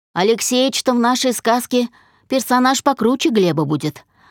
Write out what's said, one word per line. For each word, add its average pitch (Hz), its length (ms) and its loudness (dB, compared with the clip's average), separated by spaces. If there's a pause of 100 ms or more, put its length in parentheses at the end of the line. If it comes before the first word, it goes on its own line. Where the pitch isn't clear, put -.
(120)
«Алексеич-то 240 800 0
в 240 80 0
нашей 240 320 0
сказке 240 560 -2 (400)
персонаж 254 560 0
покруче 269 460 0
Глеба 175 340 2
будет. 151 400 -4 (260)